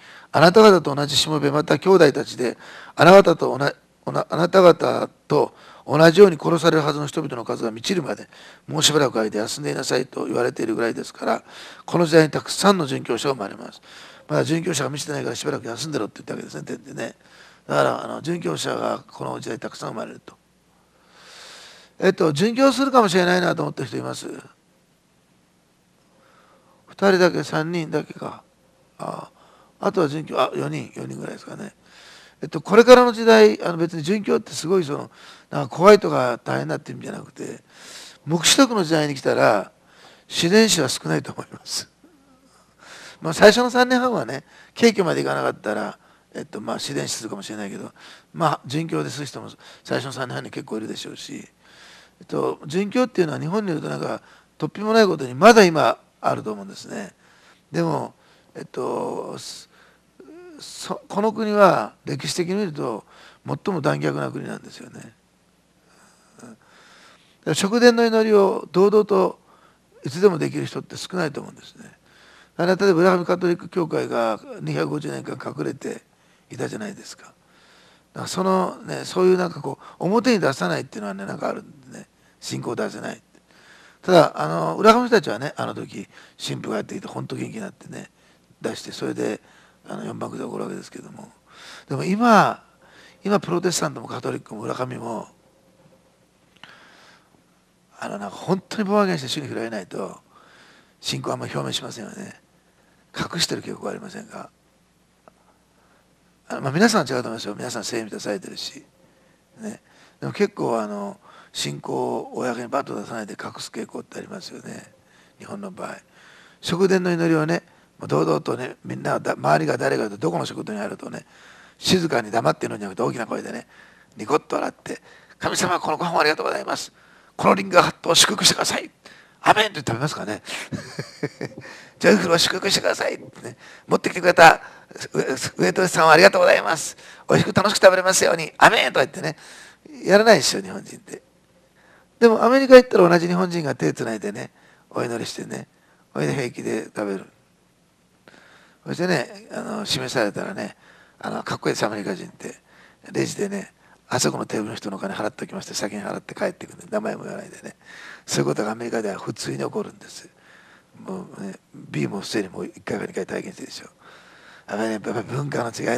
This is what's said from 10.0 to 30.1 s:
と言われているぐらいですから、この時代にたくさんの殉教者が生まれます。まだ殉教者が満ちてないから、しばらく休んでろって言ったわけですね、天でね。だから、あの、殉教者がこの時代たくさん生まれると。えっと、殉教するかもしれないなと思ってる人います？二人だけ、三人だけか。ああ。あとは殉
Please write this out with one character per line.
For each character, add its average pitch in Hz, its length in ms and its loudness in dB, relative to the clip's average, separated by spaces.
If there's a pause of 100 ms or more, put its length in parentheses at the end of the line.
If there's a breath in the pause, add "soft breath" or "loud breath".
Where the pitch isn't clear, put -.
と - 180 -8
言 131 100 -4
わ 120 80 0
れ 127 80 0
て - 120 -8
い 113 40 -4
る 110 80 -2
ぐ 113 60 -2
ら 117 80 0
い 117 40 -4
で - 100 -10
す - 100 -18
か - 120 -12
ら、 - 180 -2 (420 loud breath)
こ - 120 0
の 175 80 4
時 156 100 4
代 160 100 8
に 143 60 -2
た 151 100 -4
く - 100 -8
さ 196 200 4
ん 196 60 4
の 156 100 -2
殉 131 160 -6
教 120 140 -2
者 143 120 -4
が 135 60 0
生 117 60 -10
ま 98 80 -6
れ - 60 -16
ま - 160 -16
す。 - 100 -20 (460 loud breath)
ま 151 100 -2
だ 139 60 2
殉 160 200 -2
教 175 100 -2
者 143 120 -2
が 127 40 -4
満 147 140 -8
ち - 20 -16
て 160 60 -8
な 139 80 -6
い 131 40 -6
か 135 60 -6
ら、 123 60 -6
し - 100 -10
ば 147 60 -4
ら 127 80 -4
く 120 80 -14
休 117 200 -10
ん 160 40 -10
で 139 80 -4
ろ 104 60 -4
っ - 40 -6
て - 120 -20
言 - 20 -18
っ - 20 -20
た 143 80 -12
わ 120 40 -12
け - 60 -12
で - 60 -14
す - 60 -14
ね、 151 80 -12
天 - 200 -12
で 139 100 -18
ね。 - 220 -10 (520 soft breath)
だ 143 80 -2
か 143 80 4
ら、 123 200 -2
あ 113 40 -10
の、 117 140 -10
殉 170 180 -6
教 165 180 -6
者 131 180 -6
が 113 320 -4
こ - 180 -12
の 123 140 -8
時 120 100 -12
代 113 100 -10
た 110 100 -10
く - 80 -20
さ 101 100 -12
ん - 20 -10
生 104 60 -12
ま 113 100 -10
れ 117 80 -16
る - 120 -20
と。 - 100 -20 (1600 loud breath)
え 185 100 4
っ 190 40 6
と、 170 180 2
殉 202 240 0
教 269 160 6
す 240 120 0
る 269 80 0
か 254 100 6
も 202 80 4
し 165 60 0
れ 180 100 4
な 180 120 2
い 180 40 0
な 165 140 0
と 160 60 -4
思 147 100 -4
っ - 20 -8
て 156 100 -8
る 127 40 -8
人 131 100 -8
い 127 40 -6
ま 127 140 -8
す？ - 120 -12 (2500 soft breath)
二 - 80 -20
人 196 220 4
だ 175 140 6
け、 151 120 -2
三 156 280 -4
人 165 200 -6
だ 151 120 -2
け - 100 -16
か。 - 300 -12 (540)
あ - 320 -10 (500 soft breath)
あ。 - 80 -2
あ 202 40 -2
と 196 100 0
は 151 60 2
殉 151 160 -6